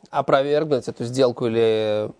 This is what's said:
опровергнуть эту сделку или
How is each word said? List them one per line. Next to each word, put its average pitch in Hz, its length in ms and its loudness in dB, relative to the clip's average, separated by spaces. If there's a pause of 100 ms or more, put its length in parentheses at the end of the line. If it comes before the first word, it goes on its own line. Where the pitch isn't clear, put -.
(100)
опровергнуть 143 760 0
эту - 160 -8
сделку 123 460 0
или 110 720 0